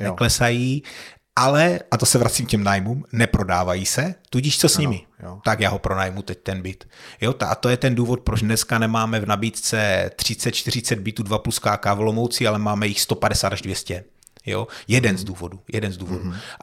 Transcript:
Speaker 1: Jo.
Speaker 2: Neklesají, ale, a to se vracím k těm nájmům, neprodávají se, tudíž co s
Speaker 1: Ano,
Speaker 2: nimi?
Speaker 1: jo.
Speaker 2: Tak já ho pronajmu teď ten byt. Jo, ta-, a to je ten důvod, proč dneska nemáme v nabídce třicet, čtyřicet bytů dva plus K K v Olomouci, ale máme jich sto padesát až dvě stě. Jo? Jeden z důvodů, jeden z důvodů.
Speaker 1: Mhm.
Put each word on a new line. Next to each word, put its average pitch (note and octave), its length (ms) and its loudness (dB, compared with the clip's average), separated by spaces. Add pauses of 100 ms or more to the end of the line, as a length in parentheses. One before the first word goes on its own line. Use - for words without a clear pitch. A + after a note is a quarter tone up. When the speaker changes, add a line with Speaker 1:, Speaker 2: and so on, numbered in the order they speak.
Speaker 1:
Jo. G2+ 100 -2
Speaker 2:
Neklesají, A#2+ 720 2 (540)
ale, D3+ 440 4 (100)
a C3 60 2
to - 100 2
se - 120 6
vracím A#2 280 2
k - 20 -6
těm G#2 160 2
nájmům, G2 480 0
neprodávají F#2 720 2
se, F3 280 -2 (160)
tudíž C3+ 280 0
co D#3+ 100 6
s - 80 4
Speaker 1:
Ano, F3+ 60 0
Speaker 2:
nimi? G#2+ 200 -2 (200)
Speaker 1:
jo. F2+ 220 -14
Speaker 2:
Tak G#2+ 160 2
já G2 100 4
ho G2 80 -2
pronajmu F#2+ 440 -2
teď - 200 -10
ten F#2+ 200 -4
byt. F#2 260 -12 (320)
Jo, A#2 120 0
ta-, G#2+ 160 -2
a - 60 2
to - 140 0
je B2 80 4
ten B2+ 180 2
důvod, A#2+ 260 0
proč A2 200 0
dneska A2 380 0
nemáme A2+ 420 0
v G2+ 60 -4
nabídce G#2 880 0
třicet, - 360 -2
čtyřicet A#2 460 -2
bytů G#2 240 -6
dva G#2 160 -2
plus A2+ 200 -2
K G#2 180 2
K G2+ 180 2
v G2+ 60 -2
Olomouci, A2+ 460 2
ale G#2+ 120 2
máme G#2 280 0
jich G2+ 140 0
sto - 140 0
padesát G#2 380 0
až G#2 100 -6
dvě F#2+ 140 -4
stě. F2+ 280 -8 (420)
Jo? G#2 200 -2 (220)
Jeden A2 300 4
z F#2+ 60 -8
důvodů, F#2 360 -10 (120)
jeden G#2 200 -2
z F2+ 40 -10
důvodů. F2+ 280 -8
Speaker 1:
Mhm. F2+ 120 -6 (260)